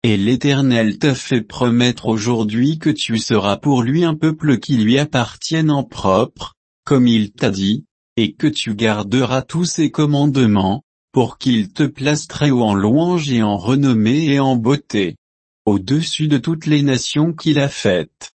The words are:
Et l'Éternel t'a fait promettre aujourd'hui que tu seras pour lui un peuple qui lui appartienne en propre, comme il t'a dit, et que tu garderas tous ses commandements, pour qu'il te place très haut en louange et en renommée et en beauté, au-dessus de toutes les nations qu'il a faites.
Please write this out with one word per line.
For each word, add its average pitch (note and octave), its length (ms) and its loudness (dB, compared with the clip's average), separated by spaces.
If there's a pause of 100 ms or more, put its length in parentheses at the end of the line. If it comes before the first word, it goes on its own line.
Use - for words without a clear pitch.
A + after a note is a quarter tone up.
Et A2 140 2
l'Éternel A#2+ 800 0
t'a C#3+ 160 2
fait B2 260 -2
promettre A#2+ 640 0
aujourd'hui A2+ 720 0
que D#3 140 -2
tu A2+ 260 -4
seras G2+ 400 0
pour C#3 240 0
lui C#3+ 220 0
un E3 100 0
peuple D#3 460 0
qui C#3 180 -2
lui A2+ 220 4
appartienne D3+ 720 -2
en C#3 120 0
propre, - 680 -2 (300)
comme B2+ 240 4
il A2 240 2
t'a - 180 -2
dit, G2 360 -2 (300)
et A2+ 180 0
que - 120 -6
tu A#2+ 300 -2
garderas A2 680 0
tous E3+ 240 -4
ses D#3+ 240 -2
commandements, C3 920 2 (280)
pour A#2 280 -2
qu'il A2+ 340 -2
te D3+ 100 -2
place D3 440 -4
très D3 240 0
haut B2 100 2
en G#2+ 140 2
louange D3 560 0
et A#2 100 2
en G#2 160 0
renommée B2+ 680 2
et C#3 140 2
en C3+ 160 2
beauté, A2+ 600 -2 (500)
au-dessus B2 600 -2
de E3+ 100 2
toutes D#3+ 300 -4
les D3 160 2
nations D3 500 0
qu'il D#3+ 240 0
a C#3 100 0
faites. - 720 -4